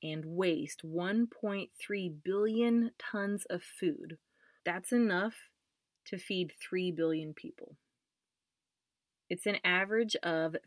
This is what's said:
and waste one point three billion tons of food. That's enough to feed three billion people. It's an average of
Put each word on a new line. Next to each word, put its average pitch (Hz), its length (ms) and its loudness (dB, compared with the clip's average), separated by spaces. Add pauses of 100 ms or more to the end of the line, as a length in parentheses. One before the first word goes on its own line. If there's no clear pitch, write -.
and 156 220 -4
waste 165 580 0
one 180 420 2
point 202 440 -4 (100)
three 196 300 -4
billion 220 880 2
tons 202 500 -2
of 175 140 -4
food. 160 540 -2 (480)
That's 175 260 -2
enough 220 440 4 (720)
to 196 120 -6
feed 180 440 -2
three 180 300 0
billion 160 420 0
people. - 420 -14 (1500)
It's 180 160 -4
an 208 180 0
average 196 540 2
of 160 380 0 (120)